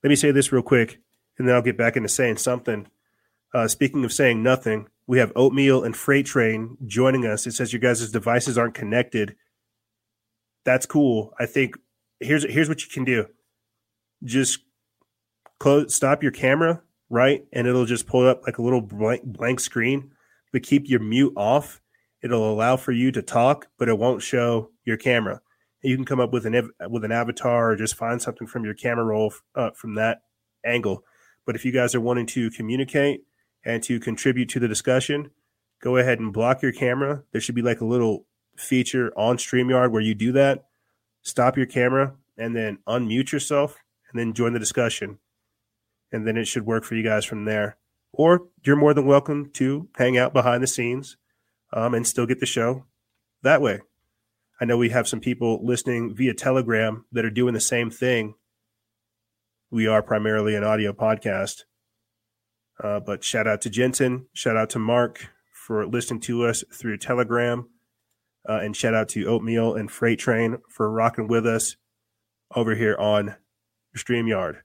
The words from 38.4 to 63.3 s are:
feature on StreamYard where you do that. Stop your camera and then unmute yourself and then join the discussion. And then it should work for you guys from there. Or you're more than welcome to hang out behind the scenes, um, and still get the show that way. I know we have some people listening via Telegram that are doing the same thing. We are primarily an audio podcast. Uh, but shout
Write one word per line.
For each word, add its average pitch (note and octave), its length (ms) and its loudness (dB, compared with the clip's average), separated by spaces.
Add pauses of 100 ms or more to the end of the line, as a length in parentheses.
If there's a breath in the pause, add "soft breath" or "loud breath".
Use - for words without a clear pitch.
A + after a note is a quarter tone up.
feature B2+ 580 -2
on A#2 220 2
StreamYard B2+ 540 2
where A2 100 0
you A2 140 0
do A2+ 160 0
that. C#3 340 2 (560)
Stop B2+ 340 0
your C3 120 0
camera C3 480 0 (240)
and A#2 160 -6
then G#2+ 320 -4
unmute A#2+ 440 -2
yourself C#3+ 460 -2 (320)
and A#2 100 -8
then A2+ 140 -4
join A#2 200 0
the A#2+ 60 -2
discussion. G#2+ 600 -2 (920)
And A2 140 -6
then A2+ 120 -2
it A2+ 80 -2
should G#2+ 200 -6
work A2+ 200 -2
for A2+ 100 -6
you A2+ 80 -2
guys G#2+ 200 0
from G#2 220 -8
there. G#2+ 320 -2 (360)
Or F3 340 4 (160)
you're C#3+ 120 6
more D3 200 6
than C#3 100 2
welcome C#3 460 2
to C#3 440 -4
hang B2+ 220 2
out B2+ 160 2
behind B2 300 2
the C3 40 -2
scenes, B2+ 500 -6 (540)
um, A#2 220 -2
and A#2 140 -2
still A#2+ 180 0
get B2 140 -2
the - 80 -2
show B2 380 -2 (580)
that C#3+ 180 6
way. G#2+ 200 0 (800)
I B2 60 -2
know A#2+ 120 2
we A#2+ 120 2
have A#2 180 0
some A2+ 120 -6
people A#2 440 -2
listening A#2+ 520 -4
via B2+ 180 0
Telegram A2+ 760 -2
that A#2 140 -2
are A2+ 40 -2
doing B2 240 0
the A2 60 -2
same A#2 320 -2
thing. A#2 420 -2 (1400)
We A2 160 0
are G#2+ 160 4
primarily G#2+ 540 0
an G2+ 80 -2
audio G#2+ 300 0
podcast. G#2+ 720 -4 (1160)
Uh, G#2 160 -4
but F#2+ 240 -8
shout A2 240 -2